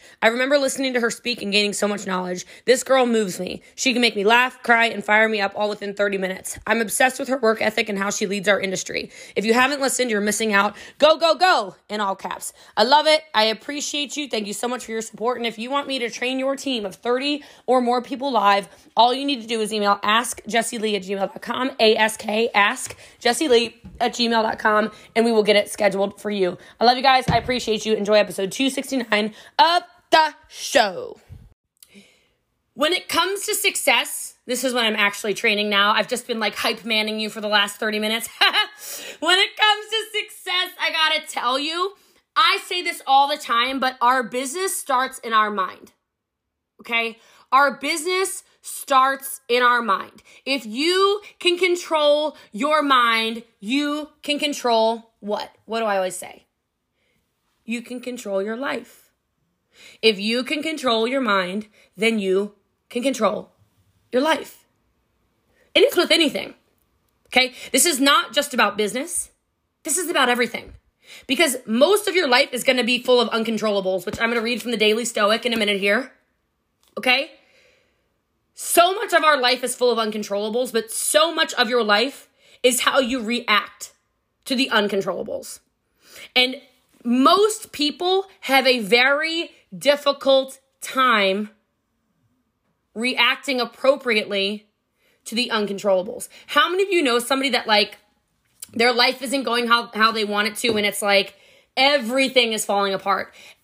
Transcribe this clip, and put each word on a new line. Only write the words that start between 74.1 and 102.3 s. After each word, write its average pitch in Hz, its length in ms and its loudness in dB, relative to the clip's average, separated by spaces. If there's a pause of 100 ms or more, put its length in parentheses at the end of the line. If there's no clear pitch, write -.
I'm 226 100 0
gonna 240 120 -2
read 233 200 -4
from 240 100 -8
the 226 60 -2
Daily 214 280 2
Stoic 220 400 0
in 233 80 -2
a 226 40 -2
minute 202 220 0
here. 202 320 0 (840)
Okay? 254 340 0 (1200)
So 349 420 2
much 415 180 -6
of 320 100 2
our 294 160 4
life 254 240 0
is 247 120 -4
full 247 160 2
of 220 60 0
uncontrollables, 214 760 -4
but 220 200 -4
so 320 420 0
much 320 220 -2
of 240 140 0
your 240 140 0
life 214 460 0 (340)
is 254 180 4
how 269 180 0
you 254 220 0
react 214 720 -2 (520)
to 262 100 -4
the 247 160 0
uncontrollables. 196 880 -4 (760)
And 254 220 0 (460)
most 330 680 2
people 359 560 -2 (140)
have 262 260 2
a 247 120 4
very 285 720 0 (240)
difficult 269 840 0 (220)
time 208 680 0 (1400)
reacting 247 640 -2
appropriately 214 1080 0 (580)
to 220 100 -10
the 247 180 -2
uncontrollables. 196 760 -2 (200)
How 311 220 4
many 370 140 0
of 381 60 -4
you 349 120 2
know 240 180 2
somebody 269 320 -2
that, 233 160 -2
like, 208 300 2 (760)
their 240 200 2
life 247 280 0
isn't 269 220 -2
going 233 240 -2
how, 233 260 2
how 220 180 4
they 220 120 -2
want 208 240 0
it 214 100 -8
to, 226 200 0
and 208 80 0
it's 202 160 -2
like, 202 340 2 (420)
everything 262 720 2